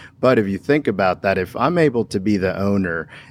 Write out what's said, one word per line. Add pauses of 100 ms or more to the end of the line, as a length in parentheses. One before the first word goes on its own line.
(200)
But
if
you
think
about
that,
if
I'm
able
to
be
the
owner (240)